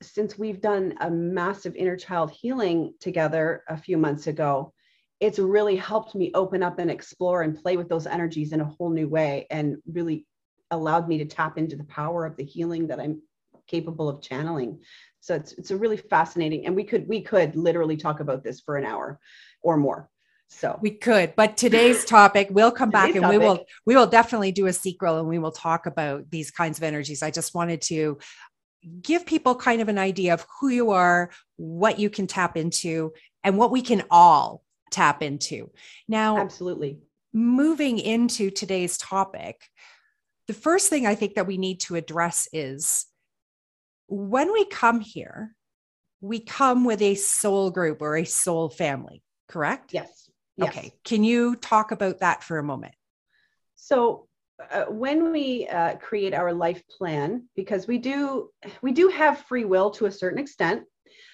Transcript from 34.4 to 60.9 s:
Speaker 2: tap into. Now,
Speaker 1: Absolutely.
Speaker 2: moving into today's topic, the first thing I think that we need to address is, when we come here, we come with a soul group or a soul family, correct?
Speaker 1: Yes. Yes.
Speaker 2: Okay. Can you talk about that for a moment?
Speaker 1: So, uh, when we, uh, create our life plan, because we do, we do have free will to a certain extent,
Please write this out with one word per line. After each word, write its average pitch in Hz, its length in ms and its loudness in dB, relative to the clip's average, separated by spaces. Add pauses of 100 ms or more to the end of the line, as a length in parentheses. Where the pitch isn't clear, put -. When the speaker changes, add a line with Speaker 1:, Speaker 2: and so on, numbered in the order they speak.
Speaker 2:
tap 151 320 2
into. 139 480 -8 (380)
Now, 214 320 0
Speaker 1:
Absolutely. 180 600 -6 (320)
Speaker 2:
moving 254 680 2
into 226 500 0
today's 185 480 -4
topic, - 640 -6 (840)
the 220 60 -8
first 349 360 2
thing 277 160 0
I 208 100 2
think 208 200 -4
that 185 120 -2
we 190 100 -6
need 185 240 -4
to 180 140 -8
address 170 560 -4
is, 143 540 -6 (1040)
when 208 440 -2
we 427 140 2
come 233 340 0
here, - 560 -14 (640)
we 220 220 -8
come 254 420 2
with 220 180 2
a 202 140 4
soul 196 560 0
group 165 300 -2
or 151 160 -2
a 160 80 0
soul 165 440 -2
family, 143 540 -6 (240)
correct? 175 460 -4
Speaker 1:
Yes. - 360 -10 (280)
Yes. 170 100 0
Speaker 2:
Okay. - 260 -12 (120)
Can 214 180 2
you 240 320 2
talk 220 360 0
about 190 280 -4
that 175 240 0
for 165 140 -6
a 147 60 -4
moment? 135 300 -8 (840)
Speaker 1:
So, 240 520 0 (420)
uh, 202 200 -2
when 277 420 0
we, 269 380 -2
uh, 170 260 -2
create 202 380 -4
our 175 200 0
life 175 360 -2
plan, 170 640 -4
because 190 320 -4
we 240 100 0
do, 269 520 -4 (320)
we 254 100 0
do 330 160 6
have 302 380 2
free 247 180 -4
will 190 280 4
to 214 160 -2
a 190 40 -6
certain 185 280 -4
extent, 175 440 -2 (500)